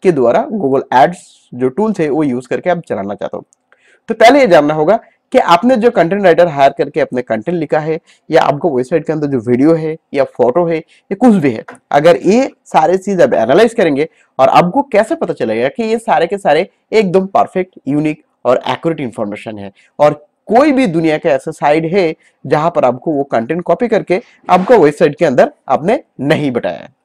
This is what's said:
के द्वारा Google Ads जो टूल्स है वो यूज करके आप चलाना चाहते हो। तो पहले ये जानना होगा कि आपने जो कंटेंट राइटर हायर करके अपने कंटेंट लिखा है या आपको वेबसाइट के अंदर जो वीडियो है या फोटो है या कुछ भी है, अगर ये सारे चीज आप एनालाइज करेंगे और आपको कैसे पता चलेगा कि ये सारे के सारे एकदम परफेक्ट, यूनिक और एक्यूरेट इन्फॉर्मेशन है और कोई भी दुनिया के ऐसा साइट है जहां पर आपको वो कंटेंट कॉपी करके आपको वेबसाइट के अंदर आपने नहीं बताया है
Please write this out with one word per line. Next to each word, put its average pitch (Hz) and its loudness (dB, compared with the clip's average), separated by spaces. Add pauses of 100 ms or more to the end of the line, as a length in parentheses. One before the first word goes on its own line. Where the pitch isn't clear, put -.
के 190 2
द्वारा 135 0
Google 139 -2 (120)
Ads 156 4 (360)
जो 127 -2
टूल्स 208 -4
है 156 0
वो 151 -2
यूज 127 -4
करके 123 -6
आप 175 -2
चलाना 101 -8
चाहते 98 -10
हो। - -14 (640)
तो 233 -2
पहले 226 4
ये 262 2
जानना 151 4
होगा 160 0 (340)
कि - 4
आपने 233 2
जो 233 2
कंटेंट 196 0
राइटर 175 4
हायर 139 2
करके 143 -4
अपने 123 -4
कंटेंट 120 -4
लिखा 156 -2
है 160 -6 (300)
या 151 2
आपको 151 -2
वेबसाइट 139 -2
के 160 -2
अंदर 151 -4
जो 135 -2
वीडियो 123 2
है 160 -4 (180)
या 139 0
फोटो 131 0
है 165 -2
या - -10
कुछ 220 4
भी 147 0
है, 107 -8 (280)
अगर 160 4
ये 226 0 (160)
सारे 170 0
चीज 190 -2
आप 127 2
एनालाइज 175 2
करेंगे 160 0 (320)
और 131 4
आपको 175 2
कैसे 220 -2
पता 233 -6
चलेगा 117 -2
कि 233 -6
ये 220 -2
सारे 175 -2
के 202 -6
सारे 180 0 (240)
एकदम 190 0
परफेक्ट, 185 -6
यूनिक 151 -4 (220)
और 123 0
एक्यूरेट 151 -4
इन्फॉर्मेशन 107 -10
है 98 -14 (280)
और 147 4 (340)
कोई 277 4
भी 262 0
दुनिया 160 0
के 165 -2
ऐसा 147 -2
साइट 151 0
है 175 0 (320)
जहां 151 0
पर 143 -2
आपको 127 -2
वो 139 -2
कंटेंट 135 -4
कॉपी 175 -2
करके 180 -2 (280)
आपको 185 4
वेबसाइट 151 2
के 175 0
अंदर 165 2 (180)
आपने 160 0 (220)
नहीं 143 -2
बताया 95 -6
है - -20 (120)